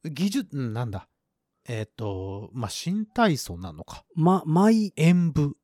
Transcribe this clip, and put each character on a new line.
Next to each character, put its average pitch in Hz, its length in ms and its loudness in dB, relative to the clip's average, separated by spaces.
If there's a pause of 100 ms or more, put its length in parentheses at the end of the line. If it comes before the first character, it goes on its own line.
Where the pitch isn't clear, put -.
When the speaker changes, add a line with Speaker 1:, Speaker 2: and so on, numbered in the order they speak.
Speaker 1:
技 165 260 -2
術、 196 260 -4
う 139 40 -4
ん、 117 120 -4
な 120 120 -4
ん 110 60 -6
だ。 101 180 -10 (600)
え 110 140 -6
ー 104 40 -6
っ - 80 -20
と、 98 580 -8
ま 113 140 -6
あ、 - 40 -8
新 208 360 -4
体 208 300 2
操 85 220 -10
な 90 140 -12
の 76 120 -16
か。 - 200 -18 (100)
Speaker 2:
ま、 175 320 4
舞。 202 500 4
Speaker 1:
演 170 340 4
武。 143 340 0